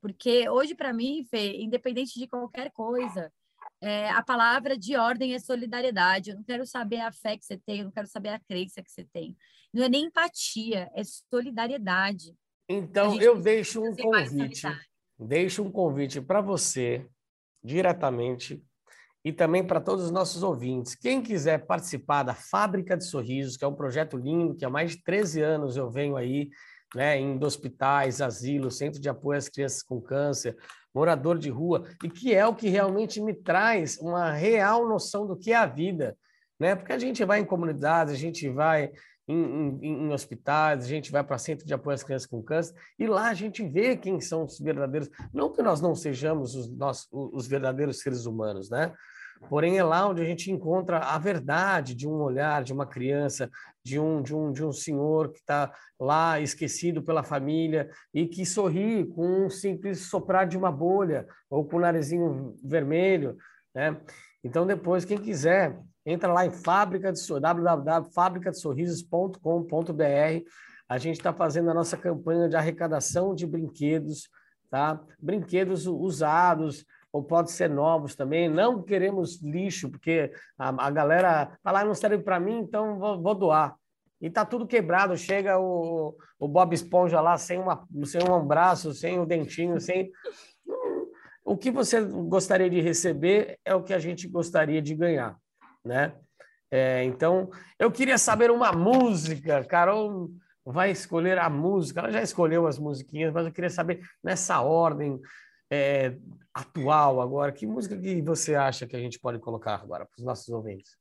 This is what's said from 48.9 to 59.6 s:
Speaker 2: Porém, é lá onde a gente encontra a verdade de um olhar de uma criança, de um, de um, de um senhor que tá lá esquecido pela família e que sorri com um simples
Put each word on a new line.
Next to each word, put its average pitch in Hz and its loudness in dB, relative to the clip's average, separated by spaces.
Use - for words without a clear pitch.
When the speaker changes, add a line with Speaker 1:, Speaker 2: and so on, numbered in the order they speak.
Speaker 2:
Porém, 165 2
é 185 4
lá 175 4
onde 180 -2
a - 0
gente 170 -4
encontra 180 0
a 147 0
verdade 156 0
de 131 -6
um 156 -2
olhar 139 0
de 127 -8
uma 139 -4
criança, 135 -2
de 135 -4
um, 156 0
de 131 -6
um, 156 -2
de 131 -4
um 156 -2
senhor 151 0
que - -20
tá 147 0
lá 156 2
esquecido 156 -4
pela 156 0
família 151 -2
e 165 0
que 180 -6
sorri 196 0
com 180 0
um 185 -2
simples 190 -6